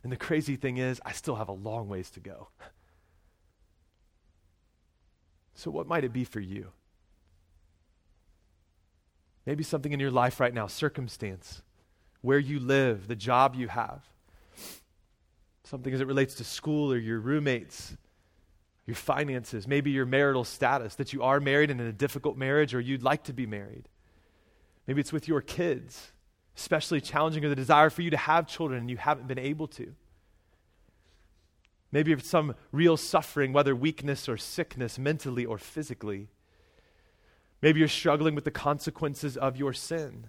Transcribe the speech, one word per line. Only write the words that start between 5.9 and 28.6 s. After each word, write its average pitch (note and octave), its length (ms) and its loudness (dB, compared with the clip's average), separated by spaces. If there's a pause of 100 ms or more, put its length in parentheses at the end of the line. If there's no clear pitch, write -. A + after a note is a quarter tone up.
it B2 80 -4
be B2 140 -4
for A2 140 -10
you? F#2+ 320 -10 (2750)
Maybe D3+ 180 -2
something D3 300 -4
in C#3 60 -4
your C#3 120 0
life B2+ 300 4
right B2 120 4
now, A2 140 -2
circumstance, A2+ 960 -6 (600)
where C3+ 180 6
you C#3+ 200 -2
live, B2 480 2
the A#2 80 -4
job B2+ 400 4
you A#2+ 140 -4
have, A#2 340 -6 (1600)
something C3 300 -6
as C3 80 0
it C3 60 0
relates C3+ 280 2
to A#2+ 80 -10
school D3+ 480 0
or B2 60 2
your A2+ 220 -2
roommates, C3+ 760 -2 (880)
your A2+ 100 -6
finances, B2+ 720 -2
maybe C#3+ 240 2
your C3+ 160 2
marital C3+ 360 4
status, B2 520 0
that C#3 180 -6
you C3 100 -4
are C3+ 160 6
married C#3+ 320 4
and B2 80 -2
in A#2 80 -4
a A2 60 -4
difficult C#3 420 -2
marriage C3+ 380 2
or B2+ 80 0
you'd B2+ 220 -4
like C#3 220 2
to C3 80 -10
be B2 120 -4
married. G#2 420 -10 (1000)
Maybe C#3 160 0
it's C3+ 100 -4
with D#3 160 -4
your D3+ 140 2
kids, - 720 -4 (420)
especially D#3 460 0
challenging D#3 420 0
or D3+ 60 2
the C#3 80 2
desire D3+ 320 8
for E3+ 120 -2
you E3+ 80 -2
to D3+ 80 2
have D#3+ 300 2
children C3 320 -4